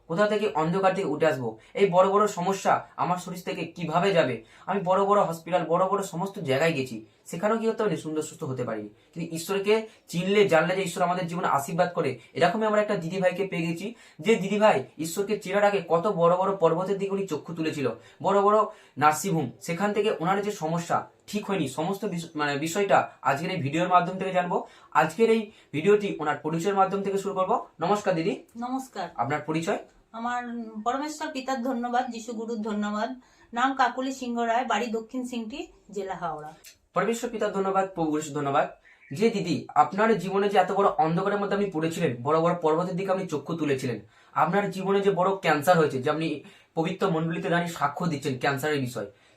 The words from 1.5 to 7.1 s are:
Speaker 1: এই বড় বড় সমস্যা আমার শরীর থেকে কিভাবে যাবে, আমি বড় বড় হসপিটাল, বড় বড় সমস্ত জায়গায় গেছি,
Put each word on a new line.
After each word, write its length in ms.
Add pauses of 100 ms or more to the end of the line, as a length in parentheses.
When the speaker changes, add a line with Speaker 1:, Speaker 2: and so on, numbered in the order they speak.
Speaker 1:
এই 160
বড় 180
বড় 180
সমস্যা 600 (100)
আমার 200
শরীর 260
থেকে 220
কিভাবে 480
যাবে, 320 (220)
আমি 180
বড় 200
বড় 180
হসপিটাল, 440
বড় 220
বড় 140
সমস্ত 360
জায়গায় 340
গেছি, 340 (180)